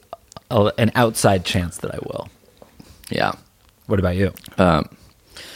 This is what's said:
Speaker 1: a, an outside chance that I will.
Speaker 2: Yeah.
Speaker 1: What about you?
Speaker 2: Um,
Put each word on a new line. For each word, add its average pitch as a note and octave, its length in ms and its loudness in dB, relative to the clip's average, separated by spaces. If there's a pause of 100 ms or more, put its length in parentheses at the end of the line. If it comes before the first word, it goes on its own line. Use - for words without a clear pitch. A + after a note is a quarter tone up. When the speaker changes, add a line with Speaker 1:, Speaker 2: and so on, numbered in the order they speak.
(520)
Speaker 1:
a, G#2 260 2
an A2+ 180 4
outside A2 480 2
chance - 340 -4
that - 160 -8
I - 120 -10
will. - 240 -10 (800)
Speaker 2:
Yeah. - 240 0 (540)
Speaker 1:
What G2+ 120 0
about F2+ 160 0
you? F#2+ 180 0 (240)
Speaker 2:
Um, E2+ 320 2 (680)